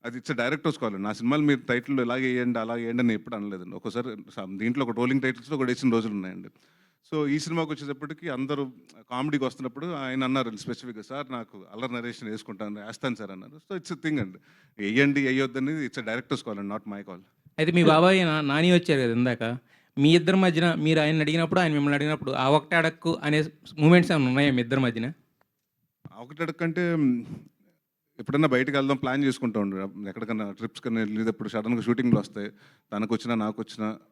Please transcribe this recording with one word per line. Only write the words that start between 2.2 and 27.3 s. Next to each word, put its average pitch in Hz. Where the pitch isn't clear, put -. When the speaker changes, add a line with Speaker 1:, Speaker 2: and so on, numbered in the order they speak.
Speaker 1:
వేయండి, 123
అలాగే 117
వేయండి" 117
అని 117
ఎప్పుడు 113
అనలేదండి. 98
ఒక్కోసారి 117
స-, 95
దీంట్లో 123
ఒక 117
రోలింగ్ 127
టైటిల్స్‌లో 131
కూడా 131
వేసిన 123
రోజులు 113
ఉన్నాయండి. 92
So 151
ఈ 143
సినిమాకి 160
వచ్చేటప్పటికి 143
అందరూ 135
కామెడీకి 139
వస్తున్నప్పుడు 131
ఆయన 131
అన్నారండి 127
స్పెసిఫిక్‌గా, 120
"సార్, 131
నాకు 107
అల్లరి 120
నరేషన్ 117
వేసుకుంటాను, 104
వేస్తాను 117
సార్" 104
అన్నారు. 104
So 180
it's 170
a -
thing 151
అండి, 95
వేయండి 135
వేయొద్దు 131
అనేది 139
it's -
a 117
director's 120
call 104
and 101
not 104
my 101
call. 90
Speaker 2:
అయితే 160
మీ 175
బాబాయ్ 175
నా-, 156
నాని 151
వచ్చారు 170
కదా 120
ఇందాక, 120
మీ 151
ఇద్దరి 175
మధ్యన 175
మీరు 156
ఆయన 156
అడిగినప్పుడు, 160
ఆయన 165
మిమ్మల్ని 143
అడిగినప్పుడు, 147
"ఆ 131
ఒకటే 151
అడక్కు" 165
అనే 151
మూమెంట్స్ 175
ఏమైనా 143
ఉన్నాయా 139
మీ 123
ఇద్దరి 123
మధ్యన? 120
Speaker 1:
ఆ 101
ఒకటే 143
అడక్కు 151
అంటే, 170
మ్, 123